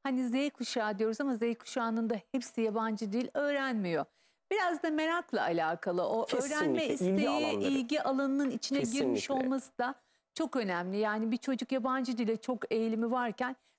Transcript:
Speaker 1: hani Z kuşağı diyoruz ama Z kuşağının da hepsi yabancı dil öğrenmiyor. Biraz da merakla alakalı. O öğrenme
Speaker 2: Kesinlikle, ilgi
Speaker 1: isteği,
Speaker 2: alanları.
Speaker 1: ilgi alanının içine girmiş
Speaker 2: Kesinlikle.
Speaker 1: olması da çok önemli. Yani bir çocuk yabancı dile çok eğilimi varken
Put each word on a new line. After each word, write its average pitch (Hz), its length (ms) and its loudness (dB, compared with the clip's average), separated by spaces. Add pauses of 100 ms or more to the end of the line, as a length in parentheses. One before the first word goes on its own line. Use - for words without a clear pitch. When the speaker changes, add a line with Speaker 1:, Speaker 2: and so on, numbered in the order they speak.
Speaker 1:
hani 254 260 0
Z 269 200 2
kuşağı 214 500 -2
diyoruz 220 220 0
ama 269 140 0
Z 214 40 -4 (200)
kuşağının 226 500 -2
da 233 60 0 (160)
hepsi 240 300 -2
yabancı 220 500 0
dil 247 220 0
öğrenmiyor. 254 720 0 (460)
Biraz 359 320 0
da 330 60 2
merakla 311 520 0
alakalı. 170 680 0
O 226 260 0
öğrenme 285 540 0
Speaker 2:
Kesinlikle, - 0 -
ilgi - 60 0
Speaker 1:
isteği, 190 360 2
Speaker 2:
alanları. - 420 0
Speaker 1:
ilgi 269 300 0
alanının 269 500 2
içine 277 280 -2
girmiş 247 480 0
Speaker 2:
Kesinlikle. 277 60 0
Speaker 1:
olması 262 440 0
da 247 180 0 (380)
çok 302 220 -2
önemli. 185 420 0
Yani 214 340 2
bir 240 60 0
çocuk 254 340 -2
yabancı 254 460 0
dile 226 200 2
çok - 340 -4
eğilimi 226 400 2
varken 247 440 -2 (240)